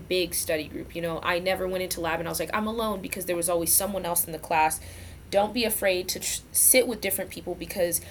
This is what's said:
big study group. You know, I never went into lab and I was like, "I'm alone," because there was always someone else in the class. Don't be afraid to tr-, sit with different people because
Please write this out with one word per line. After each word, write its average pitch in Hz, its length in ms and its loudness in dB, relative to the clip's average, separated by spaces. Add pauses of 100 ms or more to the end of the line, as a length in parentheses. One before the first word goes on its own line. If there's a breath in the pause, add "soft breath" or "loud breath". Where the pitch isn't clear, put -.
big 175 280 0
study 156 320 -2
group. - 280 -10
You 170 60 -6
know, 165 220 -2
I 175 160 2
never 185 280 0
went 185 160 -2
into 175 160 -4
lab 165 200 0
and 165 80 -4
I 165 40 -4
was 165 80 -2
like, 165 140 -4
"I'm 214 140 2
alone," 220 340 -2
because 185 240 -6
there 180 100 0
was 170 140 0
always 170 240 2
someone 190 320 0
else 170 200 0
in 165 80 -8
the 156 60 -6
class. 156 400 2 (520 loud breath)
Don't 202 220 4
be 240 100 2
afraid 190 460 2
to - 100 -4
tr-, - 220 -4 (100)
sit - 360 6
with 220 140 -2
different 185 300 -2
people 175 240 -8
because 170 560 0